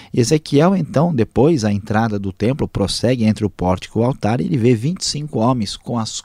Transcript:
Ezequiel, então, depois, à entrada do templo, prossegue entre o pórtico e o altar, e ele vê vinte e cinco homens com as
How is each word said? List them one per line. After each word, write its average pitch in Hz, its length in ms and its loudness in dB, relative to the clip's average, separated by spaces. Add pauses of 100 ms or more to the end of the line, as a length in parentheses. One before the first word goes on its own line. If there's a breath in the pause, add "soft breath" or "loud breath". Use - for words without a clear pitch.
(120 loud breath)
Ezequiel, 151 640 2
então, 165 380 0
depois, 120 500 2
à 107 80 2
entrada 104 460 -2
do 98 160 -6
templo, 113 340 -2
prossegue 110 580 0
entre 110 200 2
o 98 40 0
pórtico 92 500 -4
e - 20 2
o - 20 2
altar, 123 380 -2
e - 40 -4
ele 170 120 -2
vê 120 160 4
vinte 135 280 -2
e - 40 -6
cinco 147 320 -6
homens 117 400 0
com 120 220 -6
as - 260 -8